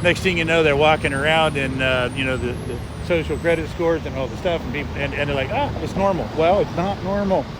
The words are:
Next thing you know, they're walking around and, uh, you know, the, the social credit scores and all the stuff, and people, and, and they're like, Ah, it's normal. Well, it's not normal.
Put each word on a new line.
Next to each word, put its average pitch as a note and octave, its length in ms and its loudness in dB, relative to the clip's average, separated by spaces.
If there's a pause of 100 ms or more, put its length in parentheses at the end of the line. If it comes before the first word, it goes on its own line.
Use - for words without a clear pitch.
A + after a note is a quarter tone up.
Next E3+ 180 4
thing F3+ 160 0
you E3 80 0
know, E3 180 4
they're D3 120 6
walking D3+ 380 4
around D3+ 440 2
and, C3 240 -2
uh, B2+ 340 2
you C3+ 100 -2
know, C3 120 0
the, A#2+ 140 -2
the B2 280 -6 (260)
social D#3+ 320 0
credit D#3+ 320 0
scores E3 360 0
and C#3 120 -6
all C3 100 -2
the - 100 -8
stuff, E3+ 240 -2
and - 120 -6
people, C#3+ 220 -6
and, C#3 180 -4
and C#3+ 160 -2
they're C#3+ 60 -2
like, C3 160 -2
Ah, C4+ 200 0 (100)
it's - 140 -6
normal. F#3 320 0 (100)
Well, E3+ 220 4
it's C3+ 160 0
not F3 280 -2
normal. F#3+ 420 0 (140)